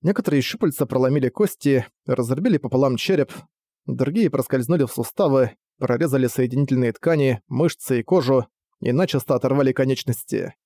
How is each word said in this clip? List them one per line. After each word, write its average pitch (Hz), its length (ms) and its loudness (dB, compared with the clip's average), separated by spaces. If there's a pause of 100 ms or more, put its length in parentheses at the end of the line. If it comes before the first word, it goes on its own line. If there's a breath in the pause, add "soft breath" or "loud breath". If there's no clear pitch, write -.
Некоторые 151 400 0
щупальца - 440 -2
проломили 131 420 2
кости, 139 580 0 (200)
разрубили 131 520 0
пополам 131 380 0
череп, 147 360 0 (540)
другие 143 440 0
проскользнули 135 540 0
в 117 80 -6
суставы, 131 640 0 (220)
прорезали 127 480 0
соединительные 127 680 0
ткани, 139 560 0
мышцы 139 520 -2
и - 20 -8
кожу 131 440 2 (340)
и 120 120 -2
начисто 147 420 0
оторвали 131 380 2
конечности. 127 840 -4 (120)